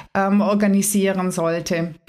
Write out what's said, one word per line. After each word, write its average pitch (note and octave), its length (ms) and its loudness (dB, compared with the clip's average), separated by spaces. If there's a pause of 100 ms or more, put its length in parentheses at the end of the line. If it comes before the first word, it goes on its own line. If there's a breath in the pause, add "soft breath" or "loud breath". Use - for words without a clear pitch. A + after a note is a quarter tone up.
(140 loud breath)
ähm, G3 280 2
organisieren G3 880 0
sollte. E3+ 640 -4 (140)